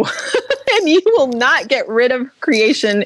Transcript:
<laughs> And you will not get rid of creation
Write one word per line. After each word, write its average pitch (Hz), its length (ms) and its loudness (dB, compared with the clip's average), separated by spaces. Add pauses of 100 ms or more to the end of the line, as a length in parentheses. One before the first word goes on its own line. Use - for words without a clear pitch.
(100)
<laughs> - 40 -10 (600)
And 403 140 0
you 349 160 4
will 427 240 4
not 240 400 0
get 254 180 -2
rid 240 260 0
of 254 160 -4 (120)
creation 214 640 0